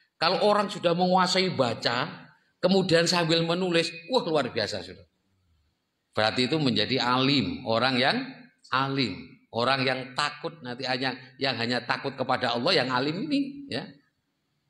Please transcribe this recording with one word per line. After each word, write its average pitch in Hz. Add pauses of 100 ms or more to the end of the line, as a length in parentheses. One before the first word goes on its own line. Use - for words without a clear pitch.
(160)
Kalau 175
orang 208
sudah 170
menguasai 180
baca, 123 (360)
kemudian 180
sambil 165
menulis, 170 (160)
wah, 247
luar 151
biasa 104
sudah. 87 (1120)
Berarti 110
itu 156
menjadi 120
alim, 127
orang 120
yang 151 (560)
alim, 131 (160)
orang 127
yang 131 (160)
takut 151
nanti 123
hanya, 131 (240)
yang 135
hanya 120
takut 135
kepada 123
Allah, 120
yang 135
alim 151
ini, 285
ya. 120 (840)